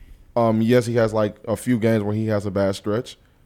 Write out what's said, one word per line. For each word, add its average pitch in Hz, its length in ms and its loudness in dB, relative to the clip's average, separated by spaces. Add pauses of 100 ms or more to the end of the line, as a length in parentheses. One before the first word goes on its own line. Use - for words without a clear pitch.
(360)
Um, 113 260 2
yes, 120 240 4
he 117 100 -4
has, 113 180 2
like, 107 240 -2 (100)
a 107 80 -2
few 123 240 -2
games 110 240 2
where 104 100 -2
he 110 140 -2
has 104 180 -2
a 101 60 -4
bad 98 240 0
stretch, 110 420 -6 (280)